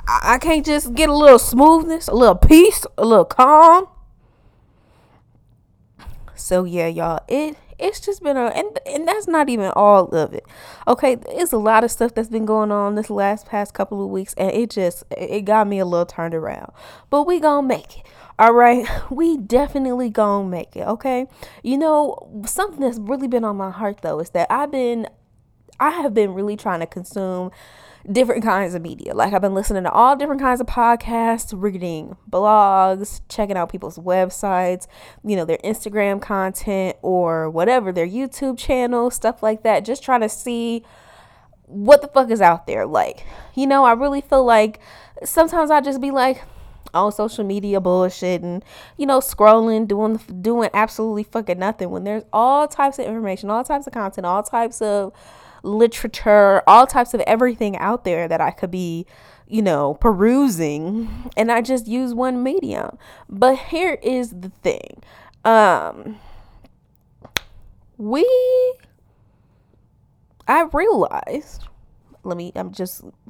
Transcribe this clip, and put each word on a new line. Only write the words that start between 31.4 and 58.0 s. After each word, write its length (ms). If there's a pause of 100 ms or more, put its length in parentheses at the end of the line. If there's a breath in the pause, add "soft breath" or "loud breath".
reading 600 (140)
blogs, 1000
checking 300
out 120
people's 280
websites, 920 (360 loud breath)
you 120
know, 80
their 220
Instagram 560
content 800
or 480
whatever, 420
their 160
YouTube 500
channel, 540
stuff 320
like 200
that. 200
Just 180
trying 200
to 80
see 540 (840 soft breath)
what 360
the 60
fuck 240
is 100
out 260
there. 180
Like, 400 (280 loud breath)
you 140
know, 160
I 80
really 300
feel 240
like 340 (460 loud breath)
sometimes 440
I 120
just 180
be 100
like, 320 (520 soft breath)
on 180
social 320
media 360
bullshit 640
and, 220 (340 loud breath)
you 80
know, 140
scrolling, 680
doing, 300 (240)
doing 320
absolutely 500
fucking 360
nothing 300
when 140
there's 200 (100)
all 340
types 320
of 60
information, 440
all 140
types 240
of 60
content, 320
all 180
types 380
of 300 (520 loud breath)
literature, 1040
all 200
types 260
of 80
everything 560
out 260